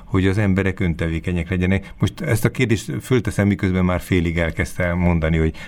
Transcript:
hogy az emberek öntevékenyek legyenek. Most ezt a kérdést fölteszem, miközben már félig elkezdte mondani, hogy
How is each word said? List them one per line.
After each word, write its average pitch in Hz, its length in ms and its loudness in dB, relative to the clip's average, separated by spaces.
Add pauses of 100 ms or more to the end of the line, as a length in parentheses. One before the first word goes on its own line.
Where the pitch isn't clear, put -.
hogy 95 220 2
az 95 100 2
emberek 95 420 2
öntevékenyek 82 680 -2
legyenek. 92 500 0
Most - 220 0
ezt - 240 0
a 117 40 4
kérdést 113 420 0 (100)
fölteszem, 104 460 0
miközben 92 380 2
már 90 140 0
félig 85 380 0
elkezdte 85 560 -2
mondani, 82 440 2
hogy 80 180 2 (120)